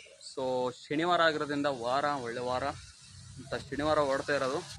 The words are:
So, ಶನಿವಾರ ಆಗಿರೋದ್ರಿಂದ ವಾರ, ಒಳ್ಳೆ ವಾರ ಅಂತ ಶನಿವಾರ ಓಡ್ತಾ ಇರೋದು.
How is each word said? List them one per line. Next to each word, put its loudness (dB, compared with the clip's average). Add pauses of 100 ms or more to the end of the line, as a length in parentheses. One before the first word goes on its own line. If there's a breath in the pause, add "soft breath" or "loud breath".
(360)
So, 0
ಶನಿವಾರ 2
ಆಗಿರೋದ್ರಿಂದ 2
ವಾರ, 0
ಒಳ್ಳೆ -2
ವಾರ -2 (720)
ಅಂತ -8
ಶನಿವಾರ 2
ಓಡ್ತಾ 2
ಇರೋದು. 0 (200)